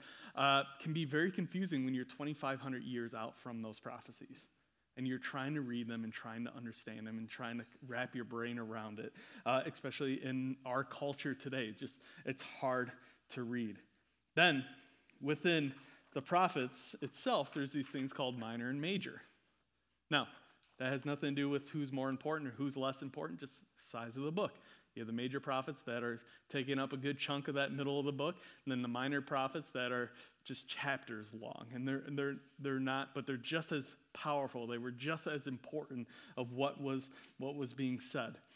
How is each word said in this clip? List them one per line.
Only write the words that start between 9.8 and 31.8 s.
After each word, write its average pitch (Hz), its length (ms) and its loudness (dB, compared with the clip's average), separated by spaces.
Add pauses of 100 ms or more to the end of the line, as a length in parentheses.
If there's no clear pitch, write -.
in 131 320 0 (100)
our 131 180 2
culture 143 520 -2
today. 127 420 -2
Just, - 220 -8 (260)
it's 131 180 -2 (180)
hard 127 300 4 (380)
to 127 140 -4
read. 117 340 0 (580)
Then, 160 280 10 (580)
within 151 520 6 (400)
the 139 80 0
prophets 165 800 4
itself, 156 520 2
there's 139 200 0
these 139 140 0
things 135 260 -2
called 127 260 0
minor 117 300 -2
and 139 120 0
major. 170 400 0 (880)
Now, 139 180 6 (520)
that 127 120 2
has 139 140 0
nothing 147 240 2
to 139 120 2
do 143 80 4
with 139 200 2
who's 143 220 -2
more 135 180 2
important 147 420 0
or - 40 -14
who's 135 200 0
less 135 280 0
important, 156 360 -6
just 135 140 -10 (380)
size 117 260 -6
of 135 60 -2
the 151 80 0
book. 175 220 2 (420)
You 117 60 -6
have 113 60 -4
the 113 60 -2
major 127 260 0
prophets 135 480 0
that 120 160 0
are 120 180 -2 (300)
taking 139 260 2
up 135 160 0
a 139 40 -2
good 135 200 0
chunk 143 300 0
of 143 80 0
that 139 160 2
middle 139 280 2
of 139 60 2
the 143 60 4
book, 143 240 0 (280)
and 135 80 -2
then 123 120 2
the 123 40 0
minor 131 340 2
prophets 139 500 0
that 123 200 0
are 123 200 0 (320)
just - 240 -8
chapters 117 640 -4
long. 117 400 -8
And 127 140 -2